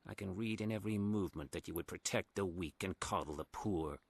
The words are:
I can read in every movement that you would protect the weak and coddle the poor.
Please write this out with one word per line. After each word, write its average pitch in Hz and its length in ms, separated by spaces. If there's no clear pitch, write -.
I 98 80
can 98 220
read 110 240
in 107 120
every 107 260
movement 101 540
that 85 160
you 82 60
would 82 120
protect - 480
the 101 100
weak 87 380
and 95 160
coddle 78 380
the 78 80
poor. 80 640